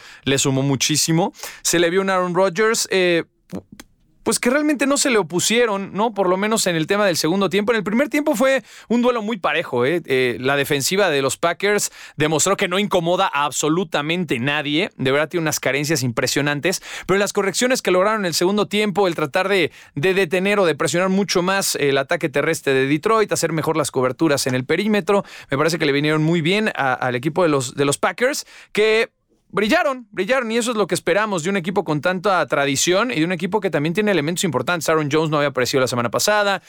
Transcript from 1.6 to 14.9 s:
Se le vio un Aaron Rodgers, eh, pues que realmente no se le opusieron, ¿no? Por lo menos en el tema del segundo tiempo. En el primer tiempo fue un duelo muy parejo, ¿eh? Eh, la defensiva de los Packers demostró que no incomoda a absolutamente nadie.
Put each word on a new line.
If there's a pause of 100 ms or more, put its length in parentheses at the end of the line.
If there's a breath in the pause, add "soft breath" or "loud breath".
Se
le
vio
un
Aaron
Rodgers,
eh, (960)
pues
que
realmente
no
se
le
opusieron,
¿no?
Por
lo
menos
en
el
tema
del
segundo
tiempo.
En
el
primer
tiempo
fue (260 loud breath)
un
duelo
muy
parejo,
¿eh?
Eh,
la
defensiva
de
los
Packers (240 loud breath)
demostró
que
no
incomoda
a
absolutamente
nadie.